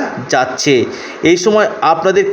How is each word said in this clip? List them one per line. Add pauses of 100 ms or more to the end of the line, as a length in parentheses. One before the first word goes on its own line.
(300)
যাচ্ছে। (500)
এই
সময় (140)
আপনাদের